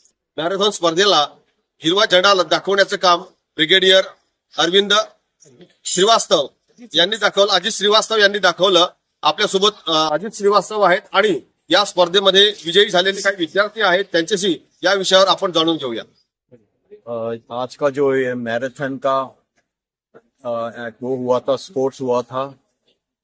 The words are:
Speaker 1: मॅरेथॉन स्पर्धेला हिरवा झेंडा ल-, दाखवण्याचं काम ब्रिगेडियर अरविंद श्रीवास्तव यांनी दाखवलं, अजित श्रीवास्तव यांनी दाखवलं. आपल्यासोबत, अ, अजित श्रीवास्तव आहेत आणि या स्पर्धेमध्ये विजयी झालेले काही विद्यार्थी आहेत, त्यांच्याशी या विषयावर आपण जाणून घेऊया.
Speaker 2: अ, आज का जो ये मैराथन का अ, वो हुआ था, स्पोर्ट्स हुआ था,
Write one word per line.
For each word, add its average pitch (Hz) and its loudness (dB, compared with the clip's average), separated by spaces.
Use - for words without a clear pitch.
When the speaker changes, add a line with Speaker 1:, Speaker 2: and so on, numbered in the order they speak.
Speaker 1:
मॅरेथॉन 190 -2
स्पर्धेला 170 2
हिरवा 190 0
झेंडा 190 4
ल-, 185 2
दाखवण्याचं 185 0
काम 180 2
ब्रिगेडियर 190 4
अरविंद 190 0
श्रीवास्तव 190 0
यांनी 185 0
दाखवलं, 202 0
अजित 185 0
श्रीवास्तव 208 0
यांनी 208 2
दाखवलं. 180 2
आपल्यासोबत, 196 0
अ, 156 0
अजित 180 -6
श्रीवास्तव 208 0
आहेत 190 2
आणि 190 0
या 190 2
स्पर्धेमध्ये 190 2
विजयी 196 2
झालेले 190 -2
काही 202 -2
विद्यार्थी 202 -4
आहेत, 190 0
त्यांच्याशी 170 -2
या 180 2
विषयावर 190 4
आपण 180 0
जाणून 165 0
घेऊया. 117 -8
Speaker 2:
अ, 117 -8
आज 127 -8
का 147 -2
जो 135 0
ये 127 -2
मैराथन 123 -6
का 135 -2
अ, 120 -8
वो 127 -4
हुआ 123 0
था, 135 -2
स्पोर्ट्स 131 -6
हुआ 123 0
था, 131 -8